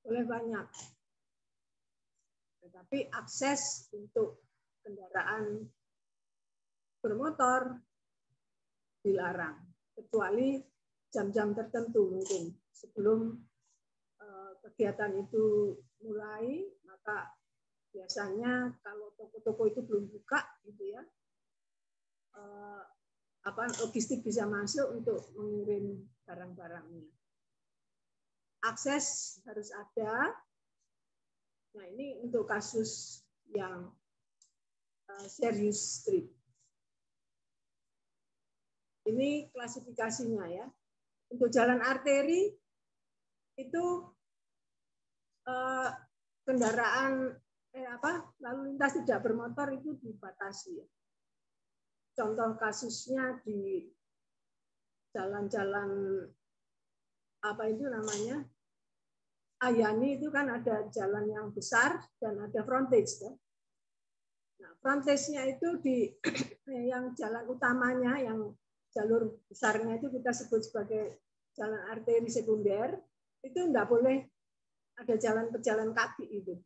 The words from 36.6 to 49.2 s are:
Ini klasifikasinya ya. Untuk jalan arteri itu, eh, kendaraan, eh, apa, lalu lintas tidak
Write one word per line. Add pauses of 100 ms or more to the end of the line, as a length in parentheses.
Ini
klasifikasinya
ya. (640)
Untuk
jalan
arteri (1040)
itu, (1600)
eh, (520)
kendaraan, (480)
eh,
apa,
lalu
lintas
tidak